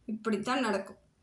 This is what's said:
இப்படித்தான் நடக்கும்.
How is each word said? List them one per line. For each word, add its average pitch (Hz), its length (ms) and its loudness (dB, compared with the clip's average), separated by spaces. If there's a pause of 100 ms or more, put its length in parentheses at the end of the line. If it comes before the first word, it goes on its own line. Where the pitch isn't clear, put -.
இப்படித்தான் 226 560 0
நடக்கும். 202 360 -2 (220)